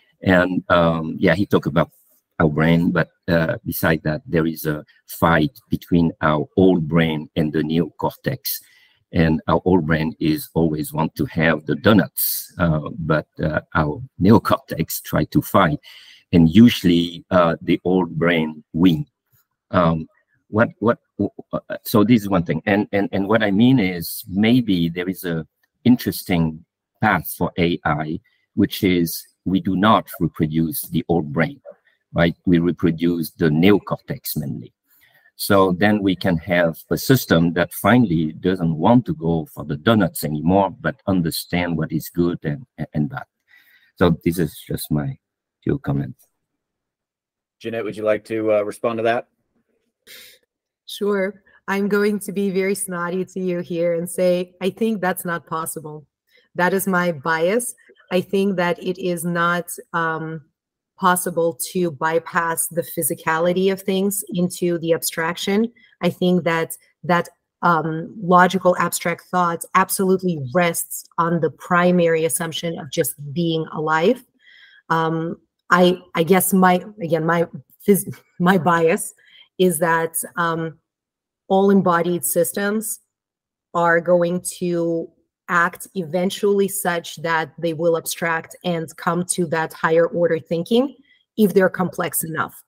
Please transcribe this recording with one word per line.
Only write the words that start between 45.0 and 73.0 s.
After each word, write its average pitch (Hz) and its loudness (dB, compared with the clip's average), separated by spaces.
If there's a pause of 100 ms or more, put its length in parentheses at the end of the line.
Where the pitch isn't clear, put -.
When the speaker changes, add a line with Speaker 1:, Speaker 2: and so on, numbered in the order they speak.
Speaker 1:
few - -4
comments. 69 -8 (1300)
Speaker 2:
Jeanette, 113 -6
would 104 -8
you 107 -8
like 107 0
to, 110 -2
uh, 107 4
respond 113 -4
to 113 -4
that? 117 0 (1600)
Speaker 3:
Sure. 202 -4 (280)
I'm 196 0
going 202 2
to 196 -10
be 202 -2
very 190 0
snotty 180 -4
to 180 -10
you 180 -2
here 175 -2
and 170 -4
say, 180 0
I 185 -2
think 220 -2
that's 180 -2
not 170 -6
possible. 156 -10 (500)
That 175 2
is 190 -2
my 175 0
bias. 165 -2 (360)
I 180 0
think 196 -2
that 175 0
it 180 -4
is 175 -4
not, 175 0 (240)
um, 160 -4 (560)
possible 170 0 (140)
to 175 -2
bypass 165 -2
the 165 -4
physicality 175 -2
of 185 -6
things 196 -2 (120)
into 175 -2
the 165 0
abstraction. 170 -2 (300)
I 180 0
think 180 2
that 165 -2 (300)
that, 170 0 (320)
um, 160 0
logical 180 4
abstract 170 -4 (100)
thought 170 -2 (120)
absolutely 185 2 (140)
rests 170 -2 (120)
on 170 0
the 151 0
primary 175 2
assumption 165 -6
of 160 -14
just 156 -2 (180)